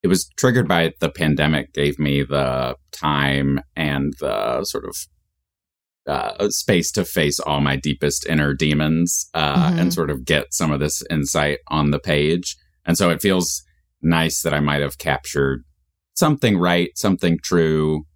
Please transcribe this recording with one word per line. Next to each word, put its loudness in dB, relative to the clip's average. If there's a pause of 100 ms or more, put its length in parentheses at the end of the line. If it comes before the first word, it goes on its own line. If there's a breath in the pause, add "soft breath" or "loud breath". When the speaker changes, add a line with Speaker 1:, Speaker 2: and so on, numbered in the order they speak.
Speaker 1:
it 0
was 0 (100)
triggered 2
by 2
the 0
pandemic, 0
gave 0
me 0
the -2 (160)
time 0 (140)
and -2
the -2
sort -6
of, -10 (1080)
uh, -2
space 0
to -2
face 0
all -2
my 2
deepest -2
inner 2
demons, 0
uh, 0 (140)
Speaker 2:
Mm-hmm. 0
Speaker 1:
and 2
sort -2
of -6
get 0
some 0
of 0
this -2
insight 0 (100)
on 0
the 0
page. 0 (280)
And 2
so 2
it -2
feels 0 (400)
nice 2
that 0
I 2
might 0
have -6
captured -2 (500)
something 2
right, 2
something 2
true 2 (120)